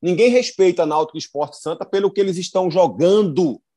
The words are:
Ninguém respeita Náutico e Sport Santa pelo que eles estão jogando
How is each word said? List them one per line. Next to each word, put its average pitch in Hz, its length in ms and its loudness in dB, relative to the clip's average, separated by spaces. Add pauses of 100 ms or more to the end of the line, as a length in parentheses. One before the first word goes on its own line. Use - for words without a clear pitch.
Ninguém 180 280 2
respeita 190 560 2
Náutico 156 320 -2
e - 20 -10
Sport 147 340 -8
Santa 170 320 -10
pelo 196 240 -2
que 196 100 -8
eles 190 180 -2
estão 185 340 -4
jogando 175 880 0 (160)